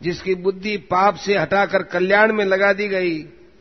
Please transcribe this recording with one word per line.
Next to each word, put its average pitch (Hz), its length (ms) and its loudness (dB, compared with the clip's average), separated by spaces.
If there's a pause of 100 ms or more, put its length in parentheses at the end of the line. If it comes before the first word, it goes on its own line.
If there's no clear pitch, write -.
जिसकी 175 320 -4
बुद्धि 190 420 -4
पाप 185 380 0
से 190 240 -2
हटाकर 190 440 0
कल्याण 196 500 2
में 214 120 -2
लगा 196 280 2
दी 202 160 -4
गई, 175 360 -2 (360)